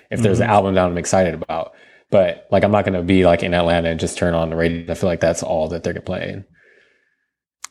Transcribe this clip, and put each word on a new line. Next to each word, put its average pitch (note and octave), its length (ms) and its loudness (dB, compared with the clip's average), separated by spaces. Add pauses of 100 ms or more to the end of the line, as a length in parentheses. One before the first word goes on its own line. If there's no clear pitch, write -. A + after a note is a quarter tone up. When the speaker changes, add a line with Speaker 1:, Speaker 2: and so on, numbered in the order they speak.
(120)
Speaker 1:
If A#2+ 100 -4
there's G2+ 180 2
Speaker 2:
Mm-hmm. G2+ 40 2
Speaker 1:
an - 60 0
album G2 260 2
that F2+ 100 4
I'm F2 120 -2
excited F2+ 360 0
about. D#2+ 400 -8 (360)
But, F#2 420 2
like, G2 120 2
I'm G2+ 80 2
not G#2 140 2
gonna F#2 180 -2
be, F#2 220 4
like, E2+ 180 4
in F2+ 100 -2
Atlanta E2+ 360 2
and E2 100 -4
just F2+ 180 -4
turn F2 160 0
on E2 160 0
the E2 80 -6
radio. E2+ 340 -2
I E2+ 40 -6
feel G2 140 -2
like E2+ 120 -2
that's E2 220 -2
all D#2+ 260 -2
that E2 140 -8
they're F2 180 -4
playing. F#2 420 -10 (1300)